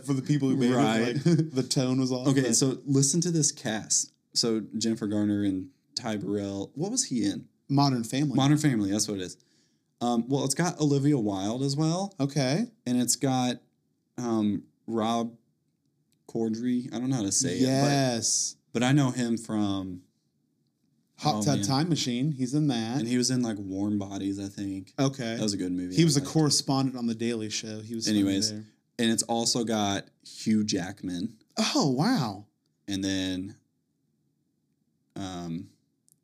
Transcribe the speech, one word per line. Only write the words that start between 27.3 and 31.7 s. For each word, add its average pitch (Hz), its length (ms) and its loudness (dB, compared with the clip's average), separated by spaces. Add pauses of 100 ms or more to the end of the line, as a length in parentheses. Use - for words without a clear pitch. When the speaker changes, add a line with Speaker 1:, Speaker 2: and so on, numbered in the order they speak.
Speaker 1:
Show. 107 300 -8
He 110 120 -12
was 113 140 -4
funny 107 140 4
Speaker 2:
Anyways, 98 300 2
Speaker 1:
there. 107 140 -10 (320)
Speaker 2:
and 113 140 2
it's 113 120 0
also 117 400 0
got 104 420 0 (200)
Hugh 110 380 0
Jackman. 95 680 -4 (420)